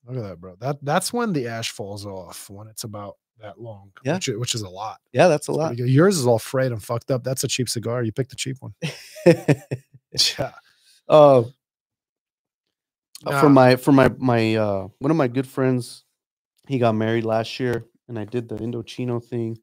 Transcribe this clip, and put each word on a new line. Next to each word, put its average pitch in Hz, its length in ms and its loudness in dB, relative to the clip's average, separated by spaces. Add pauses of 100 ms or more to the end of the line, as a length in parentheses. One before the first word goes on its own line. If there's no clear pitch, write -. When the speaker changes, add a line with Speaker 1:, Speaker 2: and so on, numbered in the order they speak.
Speaker 1:
Look 123 120 -12
at 117 60 -6
that, 90 160 -12
bro. 90 220 -18
That, 139 200 -6
that's 156 300 -2
when 233 220 -4
the 127 160 -4
ash 113 220 -8
falls 101 340 -12
off, 95 440 -16
when 101 180 -18
it's 110 180 -14
about 104 320 -14 (240)
that 104 180 -18
long, 101 320 -18 (140)
Speaker 2:
Yeah. 151 100 -2
Speaker 1:
which 180 140 -6
i-, 107 60 -6
which 120 200 -4
is 107 60 -6
a 95 80 -10
lot. 98 320 -12 (100)
Speaker 2:
Yeah, 147 160 4
that's 151 220 0
a - 20 -4
Speaker 1:
It's 147 60 -2
Speaker 2:
lot. 156 100 -2
Speaker 1:
pretty 123 160 -6
good. 123 80 0
Yours 175 260 4
is 127 80 -2
all 117 140 4
frayed 131 320 -2
and 107 100 -8
fucked 117 300 -8
up. 123 140 -4
That's 131 180 -4
a - 60 -4
cheap - 180 -4
cigar. 117 360 -6
You 110 100 -4
picked 131 160 -6
the - 80 -20
cheap 131 240 -8
one. 110 120 -16 (520)
Speaker 2:
<laughs> - 0 - (1120)
Speaker 1:
Yeah. 135 140 -6 (560)
Speaker 2:
Uh, 147 340 8 (1800)
uh, 147 160 -2
for 156 60 6
Speaker 1:
Nah. - 20 8
Speaker 2:
my, 127 280 8
for 147 140 2
my, 135 260 8
my, 113 380 2
uh, 101 320 -2 (120)
one 143 120 -2
of 165 60 0
my 143 100 2
good 131 200 -4
friends, 131 580 -4 (640)
he 139 120 -4
got 117 160 4
married 110 300 0
last 113 340 -4
year, 117 260 -4 (220)
and 117 120 -10
I 104 60 -8
did 117 240 -8
the 110 60 -8
Indochino 120 680 -6
thing. 113 400 -6